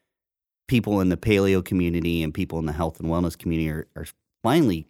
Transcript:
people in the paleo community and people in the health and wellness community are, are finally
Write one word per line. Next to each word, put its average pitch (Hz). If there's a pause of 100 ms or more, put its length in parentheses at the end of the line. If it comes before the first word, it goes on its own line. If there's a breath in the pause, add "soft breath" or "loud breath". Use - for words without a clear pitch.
(680)
people 104
in 92
the 87
paleo 98
community 85
and 78
people 85
in 80
the 76
health 80
and 80
wellness 85
community 80
are, 78
are 80 (380)
finally 113